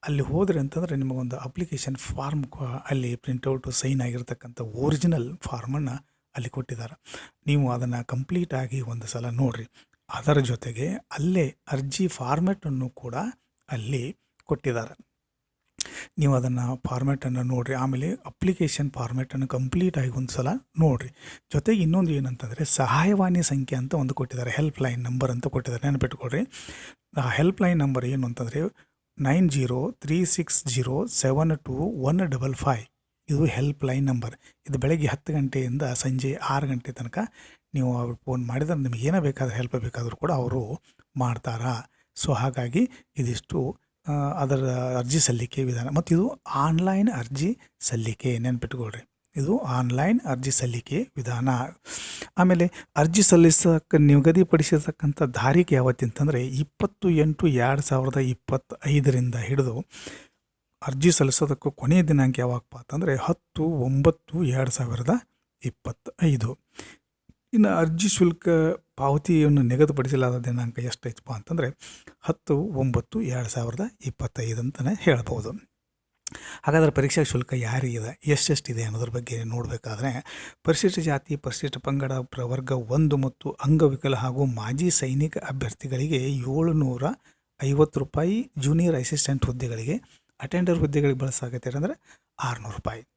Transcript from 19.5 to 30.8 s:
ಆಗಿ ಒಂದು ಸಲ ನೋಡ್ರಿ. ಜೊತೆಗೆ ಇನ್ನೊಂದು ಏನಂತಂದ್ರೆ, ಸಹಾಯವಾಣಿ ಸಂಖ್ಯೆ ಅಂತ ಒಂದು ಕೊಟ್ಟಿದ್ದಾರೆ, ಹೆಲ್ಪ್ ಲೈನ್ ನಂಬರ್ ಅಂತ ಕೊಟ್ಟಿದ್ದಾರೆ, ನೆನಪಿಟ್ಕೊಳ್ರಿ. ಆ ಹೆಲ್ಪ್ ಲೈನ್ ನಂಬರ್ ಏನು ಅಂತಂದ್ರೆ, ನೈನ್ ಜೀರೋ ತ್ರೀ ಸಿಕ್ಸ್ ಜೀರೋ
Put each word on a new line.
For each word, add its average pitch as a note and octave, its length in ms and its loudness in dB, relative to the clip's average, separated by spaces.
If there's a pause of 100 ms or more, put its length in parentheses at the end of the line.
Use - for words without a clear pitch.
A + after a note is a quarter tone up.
ಆಗಿ B2+ 100 0
ಒಂದು B2+ 240 -4
ಸಲ B2 160 -2 (300)
ನೋಡ್ರಿ. C3+ 300 2 (440)
ಜೊತೆಗೆ G3 300 2
ಇನ್ನೊಂದು E3+ 280 2
ಏನಂತಂದ್ರೆ, C3 540 -4
ಸಹಾಯವಾಣಿ F3 800 4
ಸಂಖ್ಯೆ C#3 360 0
ಅಂತ C3 160 -4
ಒಂದು C3+ 200 0
ಕೊಟ್ಟಿದ್ದಾರೆ, B2 360 -6
ಹೆಲ್ಪ್ D3 320 -2
ಲೈನ್ B2 200 -2
ನಂಬರ್ B2+ 280 -2
ಅಂತ B2 160 -4
ಕೊಟ್ಟಿದ್ದಾರೆ, B2+ 420 -4
ನೆನಪಿಟ್ಕೊಳ್ರಿ. C3+ 520 -2 (760)
ಆ B2+ 120 0
ಹೆಲ್ಪ್ D#3 340 2
ಲೈನ್ F3 160 4
ನಂಬರ್ C3+ 260 2
ಏನು C3 220 -2
ಅಂತಂದ್ರೆ, A#2+ 340 -4 (600)
ನೈನ್ D3+ 300 4
ಜೀರೋ C3 400 0 (100)
ತ್ರೀ D#3+ 240 0
ಸಿಕ್ಸ್ - 420 0
ಜೀರೋ C3 400 0